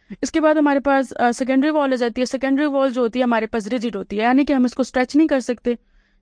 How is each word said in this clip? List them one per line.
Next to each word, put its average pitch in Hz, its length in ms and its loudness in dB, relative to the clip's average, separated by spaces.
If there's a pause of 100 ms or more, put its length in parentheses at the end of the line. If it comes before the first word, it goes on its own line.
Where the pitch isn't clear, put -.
(240)
इसके 302 160 0
बाद 311 180 4
हमारे 285 220 2
पास, 269 320 0
अ, 240 200 0
secondary 262 380 0
wall 285 240 0
आ - 20 -2
जाती 240 260 -2
है। 254 40 0
secondary 269 400 -2
wall 269 260 0
जो 247 100 -2
होती 233 180 -2
है 254 40 2
हमारे 233 220 0
पास 220 220 -6
रिजिड 226 280 -4
होती 196 220 -8
है, 214 60 -2
यानी 262 220 4
कि 294 80 0
हम 254 120 2
इसको 247 180 0
stretch 254 320 -2
नहीं 311 120 6
कर 285 120 2
सकते, 240 380 -4 (440)